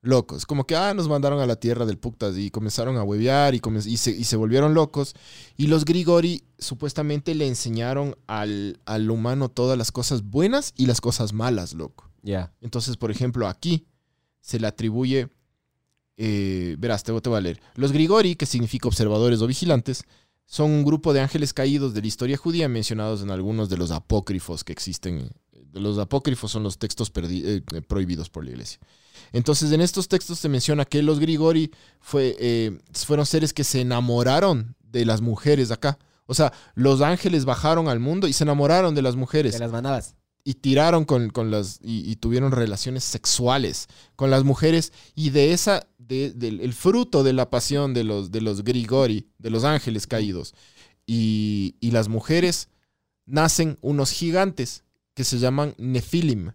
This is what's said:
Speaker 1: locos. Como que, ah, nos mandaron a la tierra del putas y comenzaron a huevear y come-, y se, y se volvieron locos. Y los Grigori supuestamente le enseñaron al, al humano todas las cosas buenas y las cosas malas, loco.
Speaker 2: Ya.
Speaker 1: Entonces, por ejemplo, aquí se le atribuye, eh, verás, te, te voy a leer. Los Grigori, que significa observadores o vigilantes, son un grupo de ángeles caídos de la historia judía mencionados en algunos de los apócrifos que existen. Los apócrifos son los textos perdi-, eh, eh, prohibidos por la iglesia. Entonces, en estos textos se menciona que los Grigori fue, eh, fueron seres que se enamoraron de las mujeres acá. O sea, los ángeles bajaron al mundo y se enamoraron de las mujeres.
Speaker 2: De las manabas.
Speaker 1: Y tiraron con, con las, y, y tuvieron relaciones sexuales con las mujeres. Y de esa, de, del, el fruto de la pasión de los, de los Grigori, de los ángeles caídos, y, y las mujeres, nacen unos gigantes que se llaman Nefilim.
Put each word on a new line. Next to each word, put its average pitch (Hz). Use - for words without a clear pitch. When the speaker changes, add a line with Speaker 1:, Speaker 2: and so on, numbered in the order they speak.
Speaker 1:
locos. 120
Como 143
que, 160
ah, 196
nos 180
mandaron 143
a 131
la 117
tierra 117
del 147
putas 107
y 101
comenzaron 113
a 110
huevear 127
y 120
come-, 110
y 113
se, 113
y 113
se 117
volvieron 131
locos. 151
Y 147
los 151
Grigori 170
supuestamente 147
le 151
enseñaron 123
al, 104
al 110
humano 120
todas 127
las 113
cosas 123
buenas 185
y 131
las 123
cosas 113
malas, 107
loco. -
Speaker 2:
Ya. 92
Speaker 1:
Entonces, 120
por 110
ejemplo, 123
aquí 160
se -
le 113
atribuye, 127
eh, 98
verás, 107
te, 113
te 123
voy 113
a 101
leer. 87
Los 139
Grigori, 175
que 151
significa 120
observadores 110
o 113
vigilantes, 131
son 151
un 147
grupo 151
de 139
ángeles 139
caídos 139
de 104
la 107
historia 123
judía 165
mencionados 110
en 98
algunos 101
de 92
los 85
apócrifos 90
que 82
existen. 82
Los 101
apócrifos 123
son 107
los 98
textos -
perdi-, 85
eh, 98
eh, 82
prohibidos 87
por 78
la 65
iglesia. -
Entonces, 147
en 156
estos 180
textos 170
se 156
menciona 139
que 147
los 151
Grigori 160
fue, 131
eh, 113
fueron 147
seres 156
que 143
se 135
enamoraron 123
de 120
las 110
mujeres 123
acá. 139
O 131
sea, 151
los 135
ángeles 165
bajaron 156
al 120
mundo 170
y 135
se -
enamoraron 151
de 139
las 123
mujeres. 131
Speaker 2:
De 113
las 117
manabas. 123
Speaker 1:
Y 135
tiraron 151
con, 123
con 113
las, 104
y, 110
y 110
tuvieron 123
relaciones 120
sexuales 123
con 135
las 135
mujeres. 160
Y 151
de 143
esa, 190
de, 131
del, 113
el 123
fruto 196
de 131
la 127
pasión 139
de 120
los, 101
de 110
los 104
Grigori, 120
de 113
los 113
ángeles 135
caídos, 101
y, 107
y 117
las 113
mujeres, 165
nacen 156
unos 139
gigantes 175
que 131
se 123
llaman 135
Nefilim. 123